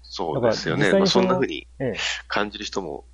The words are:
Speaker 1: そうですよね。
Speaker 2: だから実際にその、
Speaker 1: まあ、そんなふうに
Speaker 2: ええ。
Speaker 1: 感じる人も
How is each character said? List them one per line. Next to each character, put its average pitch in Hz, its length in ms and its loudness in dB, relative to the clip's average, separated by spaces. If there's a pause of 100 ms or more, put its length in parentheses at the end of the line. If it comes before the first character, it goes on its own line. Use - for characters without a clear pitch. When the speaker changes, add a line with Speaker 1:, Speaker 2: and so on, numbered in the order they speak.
Speaker 1:
そ 85 360 -4
う - 20 0
で 120 120 4
す - 160 -4
よ 82 80 0
ね。 104 80 4
Speaker 2:
だ 95 60 4
か - 60 6
ら 196 60 6
実 190 60 4
際 - 120 4
に - 60 2
そ - 0 -
の、 - 0 -
Speaker 1:
ま 185 40 2
あ、 180 40 4
そ 180 40 -2
ん - 20 2
な 135 60 2
ふ - 20 -8
う - 20 -6
に - 160 -8 (120)
Speaker 2:
え 135 60 -2 (100)
え。 - 0 - (320)
Speaker 1:
感 104 220 -2
じ 104 80 -12
る 104 80 -10
人 - 160 -6
も 76 220 -10 (100)